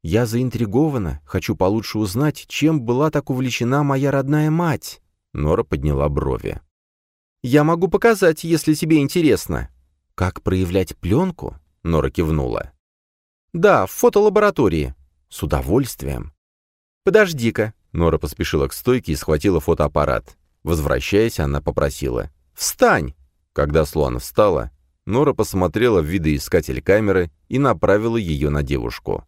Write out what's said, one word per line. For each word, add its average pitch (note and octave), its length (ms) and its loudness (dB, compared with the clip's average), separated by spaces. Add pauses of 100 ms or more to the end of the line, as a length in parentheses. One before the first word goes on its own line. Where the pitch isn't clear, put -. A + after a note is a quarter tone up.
«Я G#2+ 220 0
заинтригована, A#2 1000 -2
хочу F#2+ 300 -4
получше G#2 420 0
узнать, A2 500 -2
чем D3+ 340 0
была B2 300 0
так - 180 -4
увлечена C3 540 0
моя C#3 280 0
родная D3 380 0
мать». D#3+ 520 -2 (320)
Нора D2+ 300 0
подняла D2 460 -2
брови. C2 520 -4 (840)
«Я C#3+ 200 4
могу E3+ 240 0
показать, G3 560 2
если D#3+ 300 0
тебе D#3 260 2
интересно». C3+ 680 0 (460)
«Как - 260 -2
проявлять F#2 560 0
плёнку?» E3 600 -2 (260)
Нора E2 260 0
кивнула. D2 600 -2 (840)
«Да, E3+ 320 4
в - 60 -12
фотолаборатории». F#3+ 1040 2 (340)
«С - 140 -10
удовольствием». C#2+ 920 -2 (680)
«Подожди-ка». C#3 680 2 (180)
Нора E2 260 2
поспешила D2 500 -2
к - 60 -10
стойке A#2+ 380 -2
и D2 40 0
схватила D#2+ 440 0
фотоаппарат. D2 800 -2 (300)
Возвращаясь, E2 720 0
она C#2+ 220 -2
попросила: C#2+ 680 -4 (240)
«Встань!» C3 600 0 (400)
Когда D2 320 2
Слоан C2 340 -2
встала, D#2 520 0 (340)
Нора C3+ 280 0
посмотрела G2 680 2
в D2+ 40 0
видоискатель D2+ 760 -2
камеры F#2+ 500 2 (160)
и A#2+ 100 -4
направила A2+ 600 2
её D2 320 -2
на D2 140 -2
девушку. A#1 640 -6